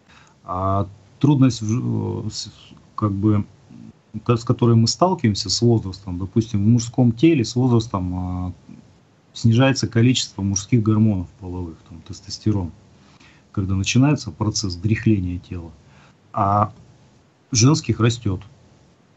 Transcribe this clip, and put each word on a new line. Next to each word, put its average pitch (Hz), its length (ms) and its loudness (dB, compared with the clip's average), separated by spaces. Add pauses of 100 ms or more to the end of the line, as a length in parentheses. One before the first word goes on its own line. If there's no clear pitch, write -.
(440)
А 95 440 -2 (320)
трудность 135 420 4
в 104 60 -4
ж-, 117 140 0
э, 104 500 -4
с-, - 200 -14 (440)
как 104 160 0
бы, 101 320 2 (800)
ка-, 120 120 2
с 113 80 -8
которой 117 300 2
мы 113 140 4
сталкиваемся 120 600 0
с - 120 -2
возрастом, 95 560 0
допустим, 101 460 -2
в - 40 0
мужском 120 440 2
теле 147 320 2
с - 120 -8
возрастом, 113 580 0
а, 92 380 -6 (800)
снижается 120 540 2
количество 117 560 0
мужских 98 400 -2
гормонов 107 460 0 (120)
половых, 90 360 -12 (120)
там, 85 140 -20
тестостерон, 98 680 -6 (800)
когда 95 220 -4
начинается 123 560 0
процесс 101 440 -4
дряхления 95 640 0
тела, 87 320 -14 (600)
а 104 400 0 (800)
женских 123 480 2
растёт. 107 400 -2 (760)